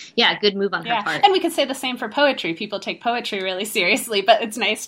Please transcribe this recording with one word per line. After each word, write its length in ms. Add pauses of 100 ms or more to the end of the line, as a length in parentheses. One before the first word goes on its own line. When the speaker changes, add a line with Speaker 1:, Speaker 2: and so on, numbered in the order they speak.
(160)
Speaker 1:
yeah, 220
good 180
move 200
on 100
her 80
Speaker 2:
Yeah. 80
Speaker 1:
part. 220
Speaker 2:
And 100
we 60
could 140
say 120
the 80
same 240
for 100
poetry. 460
People 260
take 220
poetry 400
really 240
seriously, 560
but 220
it's 140
nice 300